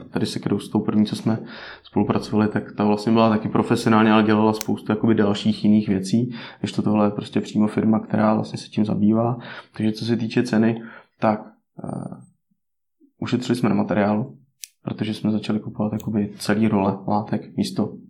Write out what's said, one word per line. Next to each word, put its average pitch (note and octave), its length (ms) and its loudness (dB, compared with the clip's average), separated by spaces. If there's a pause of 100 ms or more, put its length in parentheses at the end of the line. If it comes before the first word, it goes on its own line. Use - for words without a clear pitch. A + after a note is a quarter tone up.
Tady - 160 -4
se - 140 -6
kterou G#2 200 -2
s - 100 -12
tou G#2+ 100 0
první, G#2 260 2
co G#2+ 100 -4
jsme A2 240 -2 (440)
spolupracovali, G#2+ 640 0
tak - 280 -4
ta G#2+ 100 -2
vlastně G#2 260 2
byla A2+ 180 6
taky G#2+ 200 0
profesionální, A2 600 4
ale G#2+ 140 6
dělala G#2+ 300 4
spoustu - 380 -4
jakoby A2 240 2
dalších G#2 480 0
jiných G#2+ 260 4
věcí, G2 460 0 (260)
než G2+ 100 -4
to - 100 -2
tohle G#2+ 260 2
je G#2 40 0
prostě - 300 -4
přímo G#2+ 260 0
firma, A2 320 0
která G#2+ 340 0
vlastně A2 260 -4
se - 100 -14
tím A2 160 0
zabývá. A2 520 2 (400)
Takže A2 140 0
co A2 140 -8
se A2+ 120 0
týče A2+ 260 0
ceny, A2+ 380 2 (380)
tak, G#2+ 220 2 (420)
eh, - 320 -10 (1040)
ušetřili A#2+ 360 -2
jsme A2 140 2
na G2+ 60 2
materiálu, G#2 640 0 (460)
protože A2 300 -4
jsme G#2+ 180 -2
začali G#2+ 280 -2
kupovat G#2+ 340 -4
jakoby G#2+ 440 -2
celý A2 300 0
role G2 300 2 (100)
látek G#2 500 -4
místo G#2+ 360 -2 (160)